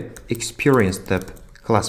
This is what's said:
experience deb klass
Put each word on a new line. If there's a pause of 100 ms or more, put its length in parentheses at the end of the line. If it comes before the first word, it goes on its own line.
(340)
experience
deb (420)
klass